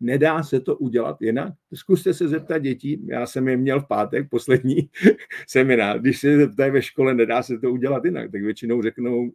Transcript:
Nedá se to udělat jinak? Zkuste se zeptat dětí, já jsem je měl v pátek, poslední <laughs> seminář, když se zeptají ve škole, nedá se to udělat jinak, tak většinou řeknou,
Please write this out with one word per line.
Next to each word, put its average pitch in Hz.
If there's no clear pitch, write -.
Nedá 143
se 139
to 196
udělat 120
jinak? 120
Zkuste 180
se 170
zeptat 160
dětí, 139
já 120
jsem 131
je 127
měl 135
v 139
pátek, 113
poslední 131
<laughs> -
seminář, 120
když 123
se 143
zeptají 139
ve 139
škole, 131
nedá 117
se 123
to 123
udělat 127
jinak, 160
tak 101
většinou 113
řeknou, 120